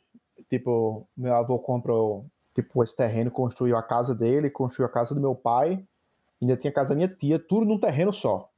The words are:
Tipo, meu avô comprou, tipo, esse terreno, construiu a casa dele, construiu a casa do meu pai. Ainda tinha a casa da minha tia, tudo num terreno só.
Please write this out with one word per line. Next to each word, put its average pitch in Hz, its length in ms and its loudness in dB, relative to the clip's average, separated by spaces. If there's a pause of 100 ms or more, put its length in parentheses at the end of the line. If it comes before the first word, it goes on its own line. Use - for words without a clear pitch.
(500)
Tipo, 117 680 -2
meu 123 180 -2
avô 120 240 2
comprou, 113 680 0 (280)
tipo, 123 300 0
esse - 100 -6
terreno, 117 380 0
construiu 123 460 0
a 113 40 -2
casa 123 320 -2
dele, 127 360 2
construiu 127 400 -4
a - 20 -18
casa 120 240 -2
do 139 60 -2
meu 135 120 0
pai. 143 480 0 (600)
Ainda 123 160 2
tinha 139 140 -4
a - 20 -4
casa 135 160 0
da 143 60 0
minha 170 120 2
tia, 160 320 0
tudo 214 260 0
num 208 140 2
terreno 180 320 2
só. 104 460 -2